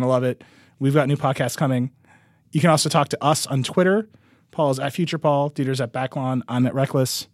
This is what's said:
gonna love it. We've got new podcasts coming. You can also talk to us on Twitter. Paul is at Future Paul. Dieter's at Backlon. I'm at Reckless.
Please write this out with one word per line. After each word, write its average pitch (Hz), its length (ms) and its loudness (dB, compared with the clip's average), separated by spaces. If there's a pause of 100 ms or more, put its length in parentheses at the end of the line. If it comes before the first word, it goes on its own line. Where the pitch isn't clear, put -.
gonna 127 100 0
love 127 140 2
it. 123 180 -4 (380)
We've 139 140 2
got 147 120 4
new 143 100 0
podcasts 135 400 -2
coming. 131 340 0 (600)
You 156 100 -2
can 143 100 6
also - 180 2
talk 147 220 0
to - 140 -4
us 151 220 0
on 135 160 -2
Twitter. 190 460 0 (420)
Paul 147 200 0
is 131 100 -2
at 139 120 -6
Future 170 260 -4
Paul. 143 320 0
Dieter's 135 300 -2
at 120 120 -4
Backlon. 131 560 -4
I'm 123 180 2
at - 80 -2
Reckless. 135 580 -2